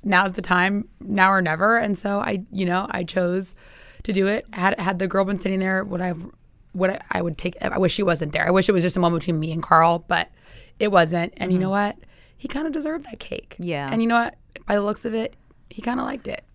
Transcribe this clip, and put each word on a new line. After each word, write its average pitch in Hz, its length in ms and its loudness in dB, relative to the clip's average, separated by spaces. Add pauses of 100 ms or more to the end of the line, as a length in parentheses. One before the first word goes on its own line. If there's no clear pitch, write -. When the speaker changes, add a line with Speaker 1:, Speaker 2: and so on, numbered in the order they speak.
Speaker 1:
Now's 190 300 4
the - 80 -6
time, 190 460 2 (120)
now 190 320 4
or 190 100 4
never." 180 360 2
And 202 200 0
so 202 220 -2
I, 202 320 -4
you 190 140 -2
know, 180 240 0
I 180 140 -4
chose 185 520 -2 (480)
to - 100 -4
do 190 140 2
it. 208 260 -2
Had, 190 260 0
had 185 200 -2
the 190 80 0
girl 190 180 2
been 196 140 -2
sitting 190 200 -2
there, 190 240 0
would 185 180 -6
I 185 60 -2
have, 170 160 -6 (500)
would 185 180 0
I, - 80 -8 (120)
I 180 100 0
would 170 160 -4
take, 180 240 -6
I 185 160 -2
wish 185 160 4
she 208 100 -2
wasn't 165 300 0
there. 156 140 0
I 175 40 4
wish 185 160 4
it 214 40 4
was 180 120 4
just 180 140 0
a - 20 0
moment 170 220 2
between 165 180 -2
me 160 120 -4
and 160 100 -4
Carl, 165 460 4
but 170 220 0 (500)
it 208 120 2
wasn't. 170 460 4
And 185 140 -2
you 180 80 4
Speaker 2:
Mm-hmm. 185 40 2
Speaker 1:
know 190 60 0
what? 202 280 -2 (400)
He - 100 -12
kinda 311 240 -4
deserved 302 340 -6
that - 140 -16
cake. - 400 -14
Speaker 2:
Yeah. 143 320 -6
Speaker 1:
And 226 100 0
you 226 60 2
know 233 160 4
what? - 120 -8 (300)
By 202 100 0
the 208 60 2
looks 208 240 -4
of 220 80 -4
it, 226 220 -6 (340)
he 214 120 -14
kinda 247 220 -4
liked 262 240 -8
it. - 160 -10 (120)